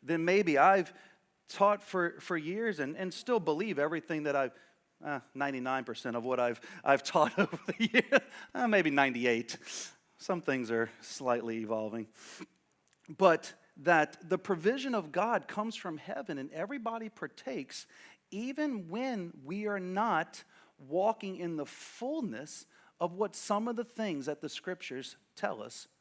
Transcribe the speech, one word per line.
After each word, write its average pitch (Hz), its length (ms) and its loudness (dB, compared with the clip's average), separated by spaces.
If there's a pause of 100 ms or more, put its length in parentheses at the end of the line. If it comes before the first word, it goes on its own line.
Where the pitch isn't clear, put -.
than 160 220 0
maybe 175 340 4
I've 180 360 8 (560)
taught 202 340 2
for, 175 360 -2
for 175 180 -4
years 190 420 -2
and, 143 160 -2
and 185 180 -4
still 240 260 0
believe 156 400 0
everything 156 440 0
that 147 120 2
I've, 135 180 2 (500)
uh, 147 160 -4 (160)
ninety-nine 131 480 -2
percent 117 320 -6
of 117 80 -2
what 127 160 0
I've, 120 220 2 (240)
I've 139 180 6
taught - 300 4
<laughs> - 40 -4
over 190 300 0
the 220 240 0
years, 254 300 6 (340)
uh, 247 120 0
maybe 190 220 6
ninety-eight. 123 680 2 (600)
Some 180 220 -2
things 131 320 -2
are 113 180 0 (120)
slightly 120 560 -2
evolving. 110 500 -4 (1000)
But 165 420 4 (240)
that 156 540 2
the 185 80 2
provision 220 580 0
of 160 160 -4
God 208 380 0
comes 220 260 -4
from 165 220 -8
heaven 151 400 -8
and 135 160 -6
everybody 226 560 -6
partakes, - 800 -10 (440)
even 247 560 -4
when 208 460 -4 (100)
we 196 240 -4
are 202 120 -2
not 185 640 0 (440)
walking 190 500 0
in 170 180 -4
the 147 100 -4
fullness 202 1000 -8 (340)
of 170 140 -2
what 202 220 -2
some 214 320 -2
of 240 80 -2
the 233 80 -4
things 185 440 -4
that 147 140 -4
the 151 80 -6
scriptures 135 680 -10 (180)
tell 185 260 -4
us - 260 -12 (140)